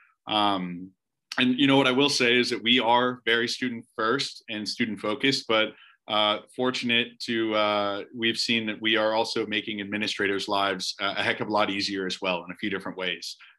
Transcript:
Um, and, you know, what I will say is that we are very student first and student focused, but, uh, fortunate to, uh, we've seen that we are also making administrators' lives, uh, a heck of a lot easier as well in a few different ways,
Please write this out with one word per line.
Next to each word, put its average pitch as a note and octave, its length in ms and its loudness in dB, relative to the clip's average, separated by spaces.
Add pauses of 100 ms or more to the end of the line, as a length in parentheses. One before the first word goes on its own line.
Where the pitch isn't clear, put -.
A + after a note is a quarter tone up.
(260)
Um, F#2+ 640 0 (480)
and, B2+ 220 2
you C#3 80 4
know, C3+ 80 6
what C3+ 100 6
I B2+ 60 4
will C#3 180 4
say B2 280 4
is B2 120 2
that G#2+ 140 -4
we A#2+ 160 4
are B2 460 2
very A#2 220 2
student A#2+ 380 -6 (120)
first A#2 520 -2
and G#2+ 180 -6
student G#2 340 -4
focused, A#2+ 480 0
but, A2 240 2 (340)
uh, G#2+ 320 2 (160)
fortunate B2 680 0
to, A2+ 300 0
uh, G#2 480 2 (120)
we've A2+ 220 0
seen A2+ 300 0
that G#2+ 140 -6
we A2 140 2
are G#2+ 180 2
also A2+ 340 0
making G#2+ 340 -4
administrators' G2+ 680 -2
lives, G2 540 -2
uh, G2 160 -2
a G#2 40 -4
heck A2 200 -2
of G#2+ 80 -6
a - 20 -4
lot G#2 180 2
easier G2 360 -4
as F#2 160 -6
well F2+ 240 -2
in F2+ 60 -14
a F2 40 -10
few G#2 140 -6
different F#2+ 280 -8
ways, F2+ 380 -6 (240)